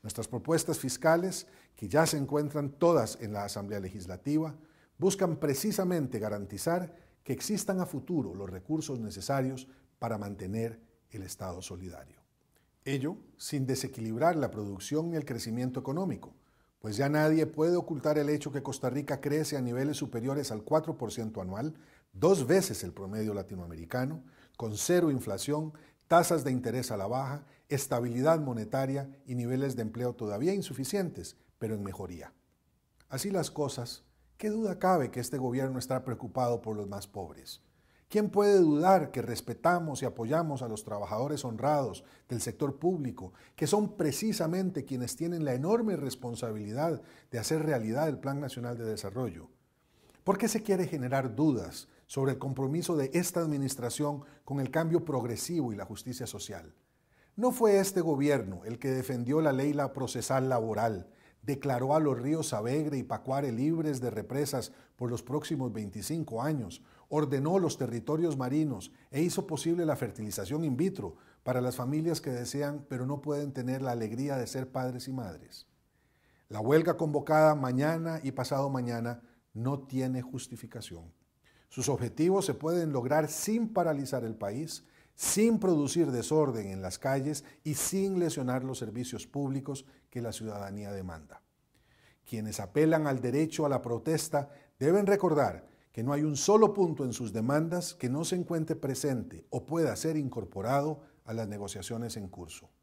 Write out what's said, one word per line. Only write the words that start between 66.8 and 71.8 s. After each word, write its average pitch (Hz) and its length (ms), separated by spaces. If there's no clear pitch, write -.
ordenó 151 500
los 165 180
territorios 143 600
marinos 131 540
e 143 100
hizo 180 240
posible 165 400
la 143 100
fertilización 107 680
in 135 120
vitro 147 420
para 127 180
las 123 140
familias 156 460